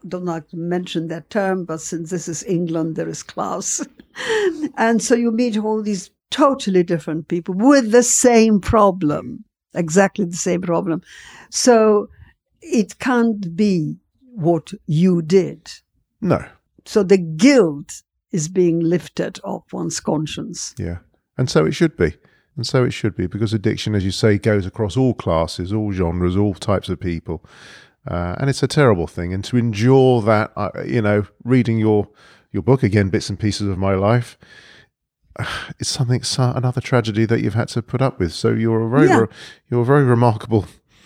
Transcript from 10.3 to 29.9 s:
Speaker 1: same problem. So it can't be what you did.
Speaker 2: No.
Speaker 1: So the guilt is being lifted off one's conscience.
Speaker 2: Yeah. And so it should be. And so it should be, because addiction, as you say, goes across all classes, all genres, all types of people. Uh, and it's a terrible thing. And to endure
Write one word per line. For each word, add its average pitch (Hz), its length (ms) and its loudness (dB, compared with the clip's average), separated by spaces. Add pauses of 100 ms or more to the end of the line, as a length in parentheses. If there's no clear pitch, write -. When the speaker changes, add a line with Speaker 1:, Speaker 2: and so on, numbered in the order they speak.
Speaker 1:
same 175 260 -4
problem. 170 400 -2 (480)
So 220 600 4 (520)
it 262 380 -2
can't 226 560 0
be 170 400 0 (400)
what 170 380 -2 (140)
you 170 340 2
did. 160 500 0 (480)
Speaker 2:
No. 175 240 0 (420)
Speaker 1:
So 214 180 0
the 190 140 4
guilt 170 840 2 (280)
is 160 180 -2
being 180 320 2
lifted 175 640 -2
off - 300 -10
one's 170 260 -8
conscience. 156 760 -6
Speaker 2:
Yeah. 87 200 -8 (400)
And 131 120 0
so 156 160 2
it 160 60 0
should 160 260 0
be. 80 160 2 (420)
And 117 120 -8
so 127 160 0
it 120 80 0
should - 240 -4
be, 92 120 -4
because 104 260 -4
addiction, 107 420 -2
as 98 100 0
you 95 60 -2
say, 104 260 2
goes 101 280 0
across 92 320 -6
all 131 160 2
classes, 85 600 -2
all 107 180 -2
genres, 90 460 0
all 104 160 2
types - 360 -4
of 90 100 -6
people. 85 440 -6 (640)
Uh, 87 320 -6
and 135 100 -2
it's 135 140 -2
a 135 40 2
terrible 107 400 2
thing. 87 260 -6
And 98 120 -4
to 123 120 -2
endure 120 640 4